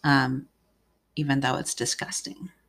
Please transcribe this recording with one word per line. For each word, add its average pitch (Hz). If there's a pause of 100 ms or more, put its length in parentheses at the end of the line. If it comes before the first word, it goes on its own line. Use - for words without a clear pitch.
um, 135 (680)
even 139
though 127
it's -
disgusting? - (180)